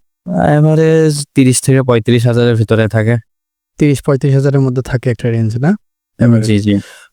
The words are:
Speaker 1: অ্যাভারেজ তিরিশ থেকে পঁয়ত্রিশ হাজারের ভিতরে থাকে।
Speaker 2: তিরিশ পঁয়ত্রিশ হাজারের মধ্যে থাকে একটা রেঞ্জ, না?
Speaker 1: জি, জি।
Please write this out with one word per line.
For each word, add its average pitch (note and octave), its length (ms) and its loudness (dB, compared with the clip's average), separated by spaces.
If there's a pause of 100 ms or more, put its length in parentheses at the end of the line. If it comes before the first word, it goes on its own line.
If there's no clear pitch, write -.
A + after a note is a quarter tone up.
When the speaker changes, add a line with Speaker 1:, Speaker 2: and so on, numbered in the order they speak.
(340)
Speaker 1:
অ্যাভারেজ D#3 1000 2
তিরিশ B2+ 260 2
থেকে C3+ 220 0
পঁয়ত্রিশ A#2+ 440 0
হাজারের A#2+ 300 0
ভিতরে A2 320 0
থাকে। A2+ 280 -2 (640)
Speaker 2:
তিরিশ C#3+ 240 0
পঁয়ত্রিশ C#3 320 0
হাজারের C#3 260 0
মধ্যে C3 220 -2
থাকে B2 280 -4
একটা A#2+ 200 -4
রেঞ্জ, A2+ 260 -2
না? D3+ 200 -2 (680)
Speaker 1:
জি, A2 160 0
জি। G2+ 200 0 (340)